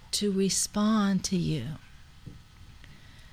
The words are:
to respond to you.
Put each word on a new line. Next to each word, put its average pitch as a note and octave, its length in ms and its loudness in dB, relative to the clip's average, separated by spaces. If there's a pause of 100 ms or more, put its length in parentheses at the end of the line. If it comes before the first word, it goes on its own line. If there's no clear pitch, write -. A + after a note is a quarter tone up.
(120)
to G#3 200 0
respond G3 920 2
to - 120 -2
you. D#3 280 0 (1700)